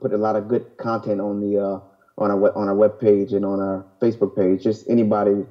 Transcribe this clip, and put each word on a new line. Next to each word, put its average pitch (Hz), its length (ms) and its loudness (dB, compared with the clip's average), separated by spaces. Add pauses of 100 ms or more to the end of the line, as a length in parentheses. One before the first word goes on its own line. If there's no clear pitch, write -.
putting 104 160 -2
a - 20 -2
lot 107 160 0
of 104 120 -4
good - 280 -4
content 113 460 -4
on 101 180 -4
the, 101 180 0
uh, 98 220 -2 (380)
on 104 120 -2
our 101 60 0
we-, 101 140 4
on 104 180 -2
our 98 60 0
webpage 101 580 2
and 101 140 -2
on 98 120 -4
our 95 280 -6 (160)
Facebook 110 340 0
page. 95 260 2
Just - 280 -2
anybody 104 600 2